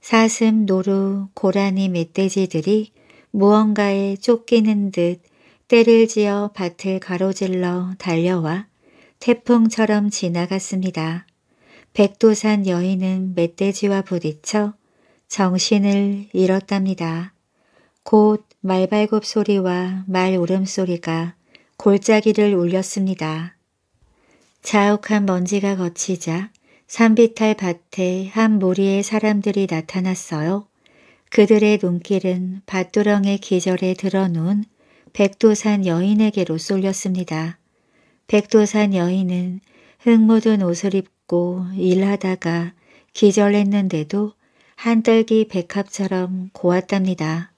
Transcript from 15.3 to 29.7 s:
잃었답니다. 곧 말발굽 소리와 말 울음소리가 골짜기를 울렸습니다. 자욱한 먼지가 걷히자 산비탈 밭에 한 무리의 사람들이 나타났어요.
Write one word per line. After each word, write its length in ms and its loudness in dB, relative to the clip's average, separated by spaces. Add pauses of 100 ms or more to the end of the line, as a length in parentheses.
잃었답니다. 1000 -2 (680)
곧 420 4 (160)
말발굽 640 0
소리와 800 -2
말 320 0
울음소리가 960 -4 (440)
골짜기를 760 2
울렸습니다. 1000 -4 (1080)
자욱한 640 0
먼지가 520 -2
걷히자 720 -6 (360)
산비탈 680 2
밭에 720 -4
한 320 2
무리의 420 0
사람들이 680 0
나타났어요. 1000 -4 (640)